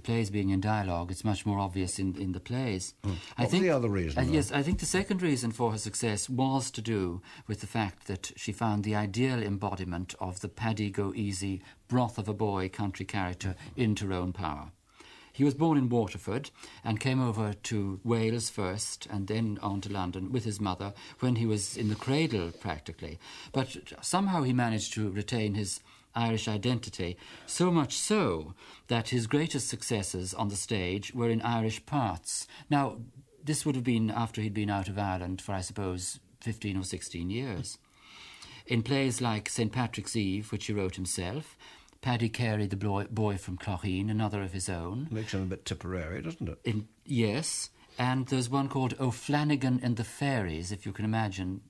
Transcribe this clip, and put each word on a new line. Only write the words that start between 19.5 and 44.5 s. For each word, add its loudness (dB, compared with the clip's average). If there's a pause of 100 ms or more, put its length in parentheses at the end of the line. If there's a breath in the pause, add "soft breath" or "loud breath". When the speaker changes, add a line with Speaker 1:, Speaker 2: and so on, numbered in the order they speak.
Speaker 1:
on -2
to -6
London -2
with 2
his -2
mother 0 (280 loud breath)
when 4
he 2
was 0
in 2
the 2
cradle, 2
practically. -8 (340 loud breath)
But 0 (260)
somehow 2
he 4
managed 2
to 0
retain 0
his -2 (340 loud breath)
Irish 2
identity, -2 (300 loud breath)
so 2
much 4
so 2 (340 loud breath)
that 2
his 2
greatest 2
successes -2
on 0
the -4
stage -2
were 2
in 2
Irish 0
parts. -2 (200 loud breath)
Now, 4 (460)
this -2
would 2
have 0
been 4
after 0
he'd 0
been 2
out 2
of -4
Ireland 0
for, -6
I 0
suppose, -4 (220)
fifteen -4
or 0
sixteen -6
years. -6 (880 loud breath)
In 4
plays 2
like 0
Saint 0
Patrick's -2
Eve, 0
which -4
he -2
wrote 0
himself, -4 (460 loud breath)
Paddy 2
Carey, 0
the -2
boy, 0
boy 2
from -6
Clogheen, -2
another 0
of -6